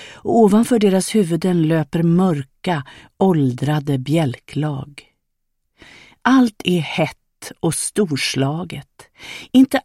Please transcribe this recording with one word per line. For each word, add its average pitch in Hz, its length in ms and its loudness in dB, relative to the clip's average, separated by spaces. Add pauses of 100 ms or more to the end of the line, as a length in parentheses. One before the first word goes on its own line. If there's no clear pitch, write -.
(140)
och - 240 0
ovanför 226 400 4
deras 190 360 2
huvuden 170 540 0
löper 165 340 -2
mörka, 170 840 0 (320)
åldrade 143 800 0
bjälklag. 143 1040 -4 (1200)
Allt 247 420 2
är 180 160 0
hett - 800 -8
och 165 140 -2
storslaget. 151 1400 -6 (400)
Inte 262 340 4